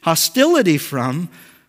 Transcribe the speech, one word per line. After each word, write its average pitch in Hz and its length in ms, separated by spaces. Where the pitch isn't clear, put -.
hostility 233 760
from 143 520